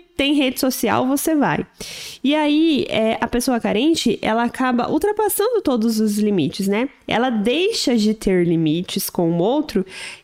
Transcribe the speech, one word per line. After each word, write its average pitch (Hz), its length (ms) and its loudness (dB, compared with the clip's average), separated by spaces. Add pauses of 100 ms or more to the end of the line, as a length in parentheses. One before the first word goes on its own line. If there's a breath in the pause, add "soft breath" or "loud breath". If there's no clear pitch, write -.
(160)
tem 277 180 0
rede 262 260 0
social, 220 460 0
você 294 280 0
vai. 202 320 0 (560 loud breath)
E 269 120 0
aí, 302 560 2
é, 220 320 0
a - 40 -2
pessoa 247 320 0
carente, 233 640 0
ela 226 240 0
acaba 240 460 -2
ultrapassando 415 720 2
todos 226 360 2
os 214 200 0
limites, 196 500 0
né? 220 220 0 (180)
Ela 247 220 0
deixa 247 680 0
de 214 160 2
ter 185 340 2
limites 165 600 0
com 170 220 -2
o 170 80 0
outro 233 440 0 (400 loud breath)